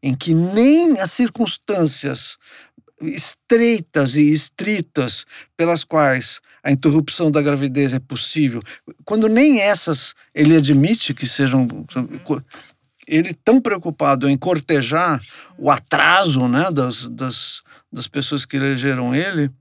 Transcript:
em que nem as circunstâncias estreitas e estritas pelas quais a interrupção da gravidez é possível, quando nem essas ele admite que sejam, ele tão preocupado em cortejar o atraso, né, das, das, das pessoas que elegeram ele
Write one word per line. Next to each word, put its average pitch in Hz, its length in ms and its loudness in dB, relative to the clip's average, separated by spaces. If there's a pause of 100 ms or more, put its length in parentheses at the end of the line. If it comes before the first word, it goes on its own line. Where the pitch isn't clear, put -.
em 135 140 -2
que 165 180 -2
nem 233 680 4
as 185 100 -4
circunstâncias 180 1300 -4 (640)
estreitas 165 1120 -2
e 151 160 4
estritas 160 960 -4 (320)
pelas 165 260 -2
quais 139 580 0 (200)
a 143 80 -6
interrupção 151 640 2
da 147 100 0
gravidez 139 520 0
é 131 60 -2
possível, 131 640 -4 (440)
quando 220 240 0
nem 247 320 4
essas 196 520 -2 (220)
ele 151 220 6
admite 147 560 2
que 131 120 -10
sejam, 131 400 0 (1400)
ele 170 260 0
tão 240 280 2
preocupado 147 680 -2
em 139 80 2
cortejar 156 840 -2 (360)
o 147 140 0
atraso, 151 760 2
né, 151 200 0
das, 127 380 -4
das, 120 540 -8 (280)
das 127 200 -12
pessoas 139 360 -6
que - 120 -6
elegeram 131 580 -2
ele 160 340 -2 (120)